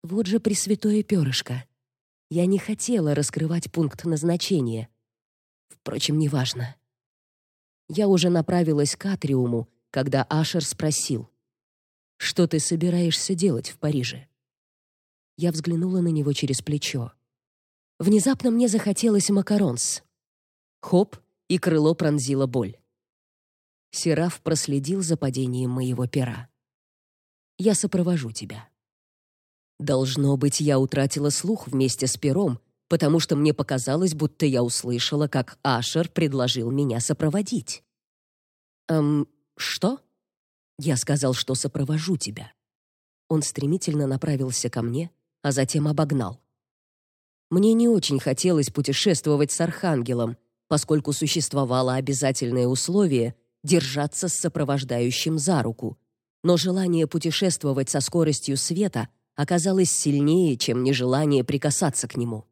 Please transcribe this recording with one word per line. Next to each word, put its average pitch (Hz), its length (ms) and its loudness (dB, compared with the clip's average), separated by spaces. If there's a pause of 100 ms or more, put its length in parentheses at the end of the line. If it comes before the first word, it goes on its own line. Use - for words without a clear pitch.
Вот 185 240 -2
же 220 140 2
пресвятое 208 600 0
пёрышко! 131 640 0 (640)
Я 175 160 2
не 190 120 2
хотела 202 560 0
раскрывать 160 560 -2
пункт 160 340 -2
назначения. 156 840 -2 (800)
Впрочем, - 500 -4
неважно. 127 580 -2 (1120)
Я 202 200 2
уже 180 220 4
направилась 160 640 2
к - 100 -10
атриуму, 127 600 0 (220)
когда 135 340 0
Ашер 156 400 0
спросил: - 680 -4 (840)
"Что - 320 0
ты 160 100 0
собираешься 175 760 0
делать 160 340 0
в - 100 -16
Париже?" 143 480 -4 (1080)
Я 175 160 0
взглянула 170 480 -2
на 170 80 2
него 147 240 0
через 135 300 -2
плечо. 143 500 -4 (840)
Внезапно 214 520 4
мне 233 180 2
захотелось 208 640 2
макаронс. 196 720 0 (800)
Хоп, - 360 0 (320)
и 180 100 2
крыло 160 360 2
пронзила 139 520 0
боль. 120 300 -4 (1160)
Сераф 165 500 0
проследил 151 600 -2
за 160 140 0
падением 127 540 -2
моего 127 380 -2
пера. 123 400 -4 (1080)
"Я 196 160 4
сопровожу 170 580 0
тебя". 107 360 -14 (1120)
Должно 139 580 2
быть, 143 240 2
я 147 180 4
утратила 139 520 0
слух 196 360 -2
вместе 131 400 0
с - 100 -2
пером, 147 440 0 (280)
потому 160 300 4
что 160 160 0
мне 147 180 4
показалось, 147 600 -2
будто 151 320 -2
я 131 160 2
услышала, 123 640 -2
как - 360 -4
Ашер 143 460 0
предложил 131 640 0
меня 131 300 0
сопроводить. 160 840 -2 (1040)
"Эм, 147 400 2 (280)
что?" - 440 -4 (800)
"Я 143 180 0
сказал, 131 380 0
что 131 200 -4
сопровожу 151 600 -2
тебя". 107 360 -10 (760)
Он 156 140 2
стремительно 147 640 -2
направился 131 640 -2
ко 120 100 -6
мне, 127 300 -4 (320)
а 143 80 0
затем 139 380 0
обогнал. 143 520 -2 (1120)
Мне 202 240 6
не 233 140 4
очень 151 320 2
хотелось 151 500 0
путешествовать 147 800 0
с - 100 -4
Архангелом, 123 760 -2 (320)
поскольку 151 440 0
существовало 131 840 0
обязательное 131 720 0
условие 131 680 2 (300)
держаться 147 640 0
с - 60 -4
сопровождающим 139 1040 -2
за 147 240 2
руку, 117 360 -6 (440)
но 175 140 4
желание 175 500 2
путешествовать 151 840 -2
со 143 100 0
скоростью 151 560 0
света 170 520 -2 (280)
оказалось 175 540 2
сильнее, 147 680 2
чем 123 280 -2
нежелание 131 600 2
прикасаться 143 640 -2
к - 100 -10
нему. 117 360 -6